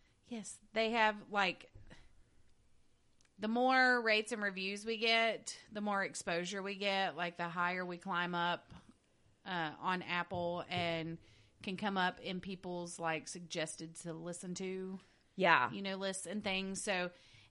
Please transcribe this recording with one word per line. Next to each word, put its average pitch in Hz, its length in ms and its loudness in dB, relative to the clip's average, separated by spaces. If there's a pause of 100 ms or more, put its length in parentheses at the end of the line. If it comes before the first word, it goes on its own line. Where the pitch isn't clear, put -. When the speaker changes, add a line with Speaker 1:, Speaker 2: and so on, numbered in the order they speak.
(280)
Speaker 1:
Yes. 220 300 -12 (160)
They 220 180 2
have, 214 240 4 (160)
like, 196 380 0 (1700)
the 208 80 -2
more 254 540 6
rates 220 300 4
and 214 100 -2
reviews 202 440 -2
we 226 120 -2
get, 226 600 2 (140)
the 214 100 -4
more 202 220 2
exposure 180 580 -2
we 196 140 -4
get, 190 420 0
like, 175 200 -4
the 175 120 -2
higher 180 360 0
we 180 120 -6
climb 175 380 -2
up, 175 360 0 (760)
uh, 170 260 -2 (100)
on 180 220 0
Apple 175 680 -2
and 165 480 -2 (460)
can 190 120 -4
come 196 220 -2
up 180 240 2
in 185 180 -6
people's, 180 600 -8
like, 160 280 -2
suggested 165 760 -6
to 170 120 -6
listen 175 420 -8
to, 190 440 -6 (360)
Speaker 2:
Yeah. 139 360 8
Speaker 1:
you 196 100 -6
know, 196 160 -2
lists 190 280 -4
and 196 180 -6
things. 190 380 -2
So 180 300 -2 (400)